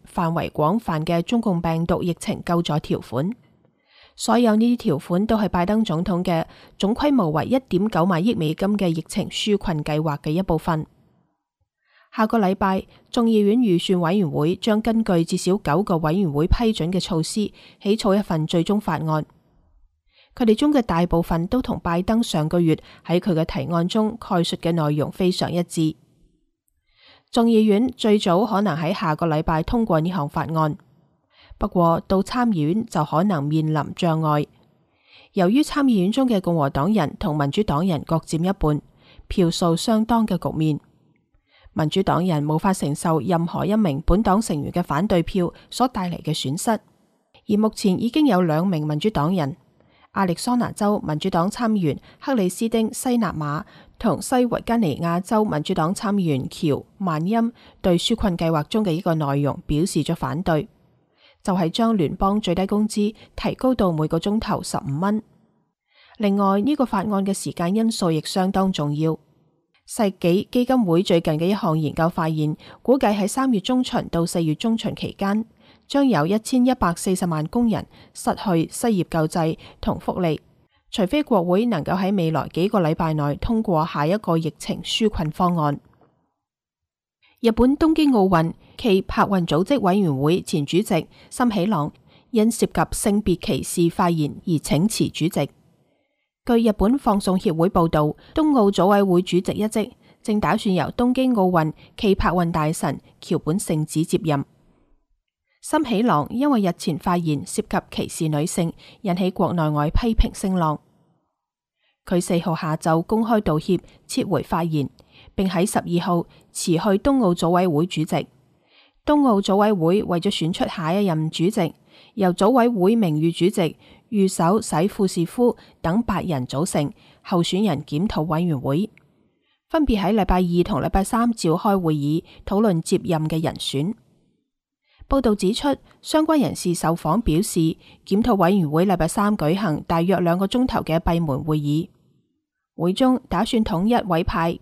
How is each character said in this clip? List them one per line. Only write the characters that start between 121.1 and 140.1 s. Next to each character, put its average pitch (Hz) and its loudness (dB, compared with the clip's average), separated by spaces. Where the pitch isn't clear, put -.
主 165 0
席， 190 -2
由 180 2
組 196 2
委 247 4
會 208 2
名 180 2
譽 165 2
主 175 0
席、 170 -2
御 196 2
手 170 2
洗 165 0
富 214 -2
士 175 -2
夫 240 0
等 175 0
八 196 -2
人 135 -4
組 147 -2
成 147 -2
候 175 0
選 196 0
人 151 -2
檢 160 -2
討 156 -2
委 160 -2
員 156 0
會， 139 -2
分 320 0
別 226 2
喺 202 0
禮 196 2
拜 185 2
二 175 2
同 - -2
禮 - -2
拜 190 0
三 233 0
召 175 0
開 196 2
會 160 0
議， 151 -2
討 202 0
論 185 2
接 - 0
任 156 -2
嘅 160 -2
人 139 -2
選。 147 -4
報 269 2
道 220 2
指 190 0
出， 277 0
相 311 2
關 311 2
人 160 0
士 175 -2
受 160 0
訪 175 0
表 160 2
示， 214 -2
檢 202 2
討 233 2
委 190 4
員 160 2
會 165 2
禮 185 2
拜 165 0
三 208 0
舉 151 0
行 202 -2
大 165 0
約 175 0